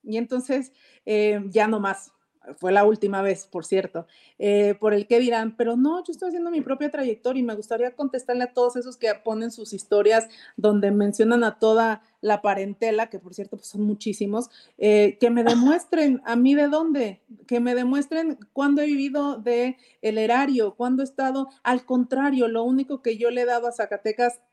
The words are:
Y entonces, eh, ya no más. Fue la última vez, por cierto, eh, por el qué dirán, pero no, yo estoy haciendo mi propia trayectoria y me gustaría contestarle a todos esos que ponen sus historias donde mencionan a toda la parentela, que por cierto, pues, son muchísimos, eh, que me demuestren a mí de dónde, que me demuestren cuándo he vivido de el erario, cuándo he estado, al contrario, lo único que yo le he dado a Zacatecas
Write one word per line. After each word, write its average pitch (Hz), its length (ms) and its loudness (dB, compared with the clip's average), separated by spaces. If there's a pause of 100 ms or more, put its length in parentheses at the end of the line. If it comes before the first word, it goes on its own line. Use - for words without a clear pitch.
Y 220 140 -8
entonces, 254 560 -4 (340)
eh, 208 440 0
ya 214 180 2
no 214 120 0
más. 196 320 -6 (440)
Fue 180 160 -2
la 202 120 6
última 202 380 2
vez, 196 240 -4
por 165 180 -10
cierto, 185 440 -4 (320)
eh, 202 400 2
por 214 140 2
el 202 120 0
qué 240 140 4
dirán, 226 360 -2
pero 233 200 -2
no, 311 260 0
yo 349 80 -12
estoy 339 200 -10
haciendo 339 200 -6
mi 320 100 -2
propia 269 300 -4
trayectoria 262 480 -4
y 247 60 0
me 226 100 -4
gustaría 233 400 -4
contestarle 254 480 -4
a 247 100 -6
todos 247 220 0
esos 247 220 -8
que 220 180 -2
ponen 220 380 -6
sus 214 200 -14
historias 208 540 2 (300)
donde 208 340 4
mencionan 214 540 4
a 214 160 -2
toda 220 420 2 (180)
la 208 220 0
parentela, 208 680 -2
que 190 100 -12
por 180 120 -20
cierto, 208 260 -12
pues, - 100 -20
son 208 140 -6
muchísimos, 208 680 -4 (260)
eh, 208 440 4
que 240 100 4
me 233 140 2
demuestren 269 800 2
a 233 100 -4
mí 262 220 4
de 294 100 2
dónde, 285 540 -2 (260)
que 240 140 -2
me 247 160 0
demuestren 285 640 -2 (120)
cuándo 285 300 2
he 302 40 0
vivido 285 500 -2
de 240 400 -2 (240)
el 220 180 -4
erario, 233 560 0
cuándo 254 300 -2
he - 0 -
estado, 269 440 -4 (140)
al 247 220 0
contrario, 254 640 0
lo 226 160 -2
único 262 380 -2
que 226 160 -4
yo 233 120 0
le 247 120 -2
he 240 40 0
dado 240 220 -2
a 240 40 -4
Zacatecas 220 680 -2 (120)